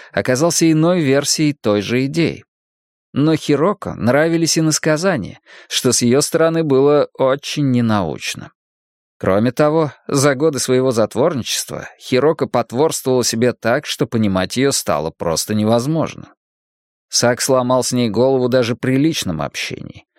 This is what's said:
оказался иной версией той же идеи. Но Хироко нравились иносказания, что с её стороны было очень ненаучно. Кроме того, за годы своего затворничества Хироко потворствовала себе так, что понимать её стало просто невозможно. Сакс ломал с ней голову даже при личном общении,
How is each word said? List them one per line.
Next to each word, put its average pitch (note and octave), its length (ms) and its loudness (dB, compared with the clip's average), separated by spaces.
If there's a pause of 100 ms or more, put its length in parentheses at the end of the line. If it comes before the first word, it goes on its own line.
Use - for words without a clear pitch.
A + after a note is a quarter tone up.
(120)
оказался D#3 600 2
иной E3 300 2
версией C#3+ 580 0
той G#2 220 0
же B2 240 -2
идеи. D3 400 -2 (680)
Но D#3 220 2
Хироко D3+ 600 -2
нравились D#3+ 640 0
иносказания, D#3 800 -2 (280)
что - 240 -2
с A#2 120 0
её B2 180 4
стороны E3 420 0
было C#3+ 440 4 (100)
очень C3+ 540 0
ненаучно. G#2 800 -2 (640)
Кроме G#2 340 2
того, D3+ 400 0 (160)
за C#3+ 280 2
годы C#3+ 240 0
своего C3 320 0
затворничества A2+ 960 -2 (100)
Хироко C#3 460 0
потворствовала B2+ 800 0
себе A#2 300 0
так, B2 340 -2
что - 180 -4
понимать G2 500 0
её C3+ 160 0
стало D#2+ 380 -2
просто E2 460 -4
невозможно. A#2 800 -2 (760)
Сакс A#2+ 400 0
ломал B2+ 340 2
с - 80 -6
ней B2 180 0
голову B2+ 400 2
даже A#2+ 260 0
при C3 220 0
личном C3+ 440 -2
общении, - 640 -10 (140)